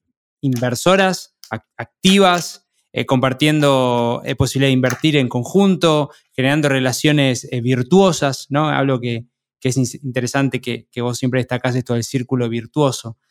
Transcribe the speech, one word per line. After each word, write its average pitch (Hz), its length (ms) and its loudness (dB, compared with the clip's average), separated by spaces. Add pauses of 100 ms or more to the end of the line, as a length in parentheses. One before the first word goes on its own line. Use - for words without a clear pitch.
(420)
inversoras 139 920 0 (140)
ac-, 110 140 -10 (140)
activas, 185 920 0 (240)
eh, 120 140 -4
compartiendo, 131 1200 2
eh, 135 100 -6
posibilidad 135 320 0
de 135 60 4
invertir 131 420 0
en 131 140 2
conjunto, 156 800 2 (240)
generando 143 340 0
relaciones, 135 840 0
eh, 127 100 -6
virtuosas, 139 880 0
¿no? 147 180 0
Algo 135 320 0
que, 117 260 -6 (360)
que 131 80 0
es 123 80 -2
in-, 123 260 -2
interesante 127 560 -2
que, 120 320 -8
que 120 100 -8
vos 120 160 -4
siempre 127 220 -2
destacás 123 360 -4
esto 123 180 -4
del 117 100 -2
círculo 123 460 -4
virtuoso, 117 680 -2 (140)